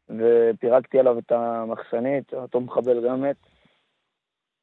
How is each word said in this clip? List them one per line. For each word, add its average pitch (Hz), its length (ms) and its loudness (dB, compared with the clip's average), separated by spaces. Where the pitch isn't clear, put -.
ופירקתי 117 920 2
עליו 123 200 4
את - 120 -6
המחסנית, 117 1000 -4
אותו 127 280 -6
מחבל 120 480 -2
גם 131 120 -4
מת, 139 140 -4